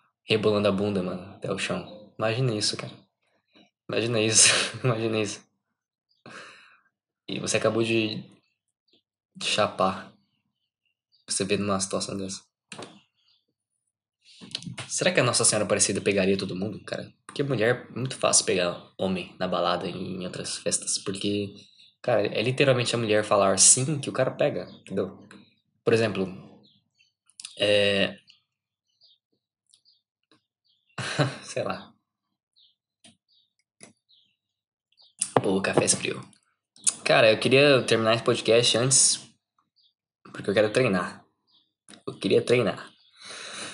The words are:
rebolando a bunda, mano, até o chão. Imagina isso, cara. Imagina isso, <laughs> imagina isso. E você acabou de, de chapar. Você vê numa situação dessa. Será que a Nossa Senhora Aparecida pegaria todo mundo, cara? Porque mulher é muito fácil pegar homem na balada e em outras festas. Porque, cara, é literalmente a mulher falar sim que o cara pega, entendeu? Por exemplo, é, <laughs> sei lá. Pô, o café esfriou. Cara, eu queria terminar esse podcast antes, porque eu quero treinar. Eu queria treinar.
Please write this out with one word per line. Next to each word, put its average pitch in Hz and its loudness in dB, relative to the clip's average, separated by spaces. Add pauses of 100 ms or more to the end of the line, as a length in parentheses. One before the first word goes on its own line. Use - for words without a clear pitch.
(260)
rebolando 104 2
a 98 4
bunda, 98 -2
mano, 90 -8
até - -8
o - -4
chão. - -8
Imagina 113 0
isso, 104 -2
cara. - -12 (960)
Imagina 113 -2
isso, 107 4 (160)
<laughs> - -8
imagina 113 0
isso. 98 -6 (1800)
E - -6
você 92 -2
acabou 110 2
de, 113 -2 (1120)
de - -8
chapar. - -2 (1120)
Você - -4
vê 98 0
numa 98 -2
situação 98 -6
dessa. 95 -10 (2500)
Será - -2
que 170 2
a 127 4
Nossa 117 2
Senhora 104 2
Aparecida 101 0
pegaria 98 2
todo 95 -6
mundo, 98 -6
cara? - -10 (140)
Porque - -6
mulher 123 0
é - -10
muito 127 -6
fácil - 2
pegar 90 -2
homem 92 -4
na 92 -2
balada 87 0
e - -6
em 90 -8
outras - -8
festas. - -4
Porque, 101 -4 (460)
cara, 104 0
é - -2
literalmente 127 2
a 120 -2
mulher 107 2
falar 98 4
sim 135 4
que - -8
o - -6
cara 131 0
pega, 113 -2
entendeu? - -8 (640)
Por 117 4
exemplo, 98 2 (1300)
é, 101 2 (2750)
<laughs> - -4
sei - -8
lá. - -10 (3500)
Pô, 95 0
o 95 0
café 95 0
esfriou. - -2 (800)
Cara, 135 6
eu 107 4
queria 131 6
terminar 113 2
esse 120 -2
podcast 117 4
antes, - 4 (1120)
porque - -8
eu 98 0
quero 107 4
treinar. 101 0 (840)
Eu - -10
queria 117 2
treinar. 117 0 (800)